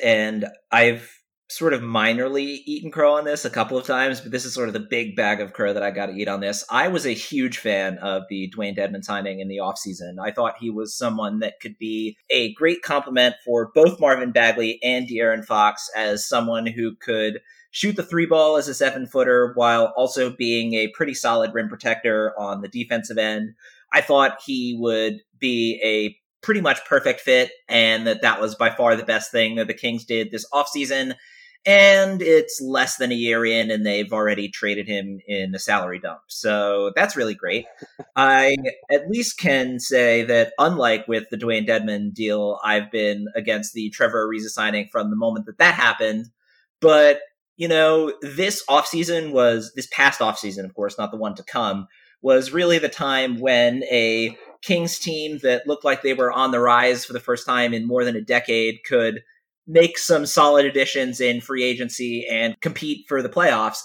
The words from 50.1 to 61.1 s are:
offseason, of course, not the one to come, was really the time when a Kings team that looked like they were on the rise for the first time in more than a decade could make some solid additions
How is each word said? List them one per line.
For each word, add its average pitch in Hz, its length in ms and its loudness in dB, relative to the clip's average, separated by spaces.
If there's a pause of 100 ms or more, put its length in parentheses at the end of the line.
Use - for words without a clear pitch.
offseason, 101 420 -4
of 95 100 -14
course, 101 240 -6
not 104 140 -6
the 110 60 -12
one 104 180 -6
to - 80 -18
come, 98 440 -4 (340)
was 131 300 4
really 170 280 2
the 151 80 -2
time 131 500 -2
when 123 540 2
a 113 460 0 (240)
Kings 170 380 -2
team 156 440 -6
that 123 240 0
looked 147 180 -2
like 135 160 0
they 135 120 2
were 127 180 0
on 127 200 0
the 120 80 2
rise 123 460 4
for 123 80 -14
the 120 60 -6
first 120 260 -4
time 123 280 0
in 113 140 -4
more 123 160 0
than 120 120 -2
a 107 60 -6
decade 113 640 0
could 113 360 0 (460)
make 165 300 4
some 151 280 0
solid 147 400 6
additions 131 560 -2